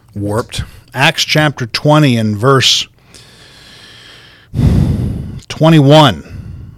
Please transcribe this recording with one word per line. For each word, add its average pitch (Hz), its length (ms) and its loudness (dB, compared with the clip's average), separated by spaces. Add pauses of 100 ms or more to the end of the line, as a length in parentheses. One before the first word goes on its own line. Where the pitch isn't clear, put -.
(140)
warped. 104 500 -6 (280)
Acts 143 320 -2
chapter 151 400 -2
twenty 147 540 0
and 107 180 -2
verse 127 520 0 (2500)
twenty-one 147 800 4 (500)